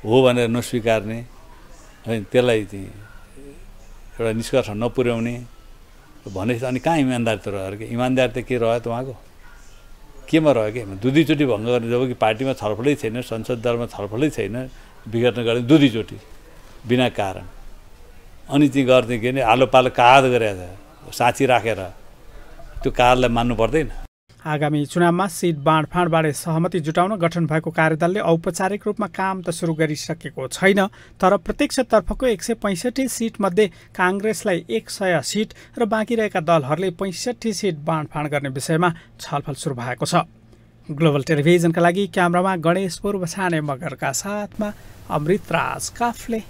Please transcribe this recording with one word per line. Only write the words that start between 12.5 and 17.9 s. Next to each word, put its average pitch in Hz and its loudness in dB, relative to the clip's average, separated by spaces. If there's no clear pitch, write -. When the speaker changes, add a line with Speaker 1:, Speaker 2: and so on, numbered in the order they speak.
Speaker 1:
छलफलै 123 0
छैन, 113 -6
संसद 113 -6
दलमा 120 -2
छलफलै 107 -4
छैन, 120 -6
विघटन 117 0
गर्ने 117 0
दुई 127 6
दुईचोटि 113 2
बिना 123 2
कारण। 95 -6